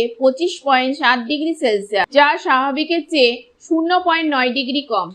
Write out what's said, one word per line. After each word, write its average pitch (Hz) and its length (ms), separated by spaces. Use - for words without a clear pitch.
পঁচিশ 262 340
পয়েন্ট 262 340
সাত 254 220
ডিগ্রি 294 340
সেলসিয়াস, 208 580
যা 285 160
স্বাভাবিকের 302 720
চেয়ে 254 220
শূন্য 330 300
পয়েন্ট 330 300
নয় 254 140
ডিগ্রি 262 320
কম। 196 340